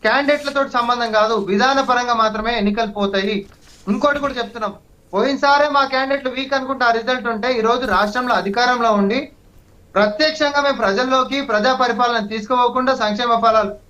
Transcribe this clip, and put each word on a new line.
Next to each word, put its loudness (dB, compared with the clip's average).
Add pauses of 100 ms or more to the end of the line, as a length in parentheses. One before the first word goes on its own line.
క్యాండిడేట్లతో 0 (160)
సంబంధం 0 (100)
కాదు, 2 (160)
విధాన 2 (100)
పరంగా 0
మాత్రమే -2 (100)
ఎన్నికలు -2
పోతాయి. 0 (560)
ఇంకోటి 0
కూడా -4
చెప్తున్నాం, -6 (400)
పోయినసారే 2 (100)
మా 4 (120)
క్యాండిడేట్లు -2
వీక్ -4
అనుకుంటే -4
ఆ 4
రిజల్ట్ -4
ఉంటే, -4 (100)
ఈ -2
రోజు 0 (100)
రాష్ట్రంలో 0
అధికారంలో 0 (100)
ఉండి 0 (760)
ప్రత్యక్షంగా 0
మేము 0
ప్రజల్లోకి 0 (140)
ప్రజా 2 (100)
పరిపాలన 0 (140)
తీసుకోపోకుండా 0 (100)
సంక్షేమ 0
ఫలాలు 4 (180)